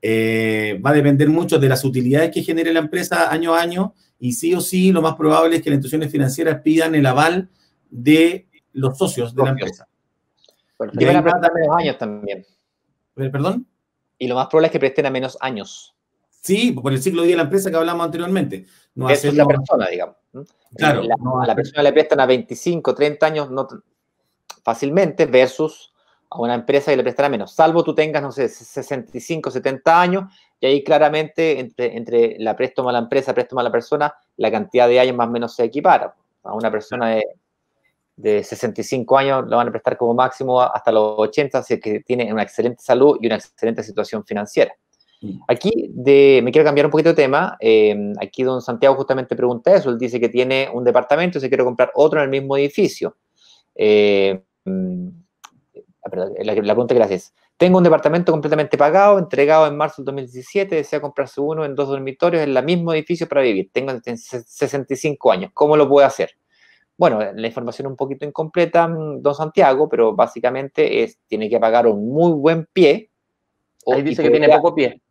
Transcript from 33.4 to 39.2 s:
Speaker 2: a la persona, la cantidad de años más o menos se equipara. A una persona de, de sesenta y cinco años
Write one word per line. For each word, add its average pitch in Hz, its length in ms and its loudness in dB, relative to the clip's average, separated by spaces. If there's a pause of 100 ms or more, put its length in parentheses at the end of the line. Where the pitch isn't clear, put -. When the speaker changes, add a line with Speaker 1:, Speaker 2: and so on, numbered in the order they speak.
Speaker 2:
a - 20 0
la 117 80 -2
persona, 147 420 -2 (240)
la 110 140 -2
cantidad 113 380 2
de 123 100 4
años 127 160 2
más 120 140 -2
o - 20 -6
menos 120 240 -6
se 123 80 -2
equipara. 131 500 0 (300)
A 98 120 -14
una 110 180 -4
persona 113 380 -4
de, 110 120 0 (960)
de 104 260 -2
sesenta 110 380 -8
y 101 40 -8
cinco 131 320 -2
años 135 320 0